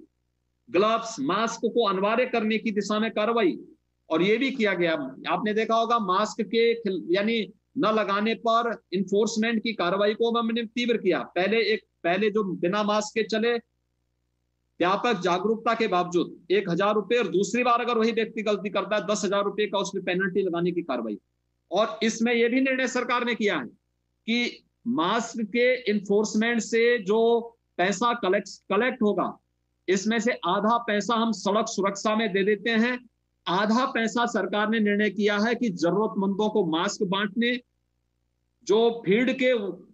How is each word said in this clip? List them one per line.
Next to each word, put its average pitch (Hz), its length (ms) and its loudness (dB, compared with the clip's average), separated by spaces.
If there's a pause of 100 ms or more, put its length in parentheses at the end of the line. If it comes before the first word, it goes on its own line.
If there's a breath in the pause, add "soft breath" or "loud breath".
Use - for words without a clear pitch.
(720)
Gloves, 214 480 0
mask 196 460 -2
को 226 220 2
अनिवार्य 202 380 2
करने 220 320 0
की 220 140 -2
दिशा 208 280 -2
में 220 120 -2
कार्रवाई, 214 480 0 (500)
और 160 120 2
ये 208 160 4
भी 262 140 0
किया 208 220 0
गया। 175 200 2 (360)
आपने 208 240 -2
देखा 220 220 0
होगा 233 240 2
mask 208 420 0
के 226 320 2
खिल-, 196 380 -4
यानी 208 420 0 (240)
न 151 80 0
लगाने 214 500 0
पर 226 460 0 (120)
enforcement 214 680 0
की 226 100 -4
कार्रवाई 196 400 2
को 233 260 0
हमने 233 240 -2
तीव्र 233 340 -2
किया। 180 220 2
पहले 180 380 0
एक, 220 260 0 (200)
पहले 196 280 2
जो 214 120 0
बिना 185 400 -2
mask 214 320 -2
के 220 80 0
चले, 220 320 0 (1200)
व्यापक 196 400 2
जागरूकता 202 540 0
के 226 140 0
बावजूद 175 640 0
एक 175 180 2
हजार 202 260 2
रुपए, 214 200 0
और 233 120 2
दूसरी 202 360 0
बार 240 180 2
अगर 233 160 0
वही 226 140 2
व्यक्ति 220 300 -4
गलती 208 280 -2
करता 196 260 -2
है, 190 120 -2
दस 208 180 -2
हजार 202 180 0
रुपए 202 240 -2
का 196 100 -4
उस 196 120 -2
पे 196 100 -6
penalty 185 420 -2
लगाने 175 300 0
की 175 100 -4
कार्रवाई। 117 360 -6 (540)
और 214 320 -2
इसमें 226 300 0
यह 233 160 4
भी 262 120 2
निर्णय 262 260 0
सरकार 247 380 -2
ने 240 100 -2
किया 196 240 -2
है 120 80 -8 (600)
कि 233 360 -2 (240)
mask 202 540 -2
के 240 500 0
enforcement 214 720 0
से 233 360 2
जो 226 420 2 (380)
पैसा 196 360 0
collect, 208 360 0
collect 247 520 -2
होगा, 175 380 0 (500)
इसमें 202 300 0
से 226 120 0
आधा 202 460 0
पैसा 220 380 -2
हम 226 160 0
सड़क 208 360 0
सुरक्षा 202 480 -2
में 220 180 -2
दे 196 100 0
देते 208 260 0
हैं, 240 400 0 (380)
आधा 214 380 2
पैसा 240 400 -2
सरकार 208 440 -2
ने 226 100 0
निर्णय 208 300 2
किया 208 280 0
है 226 180 2
कि 240 140 -2
जरूरतमंदों 196 800 0
को 214 160 2
मास्क 170 380 -2
बांटने, 214 580 -2 (1080)
जो 226 380 4
फील्ड 233 280 4
के 254 200 2 (400)